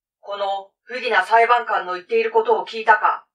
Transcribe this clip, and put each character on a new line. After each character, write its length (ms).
「こ 160
の 340
不 140
義 120
な 140
裁 240
判 180
官 200
の 80
言 80
っ 20
て 160
い 20
る 80
こ 140
と 160
を 60
聞 160
い 20
た 140
か。 360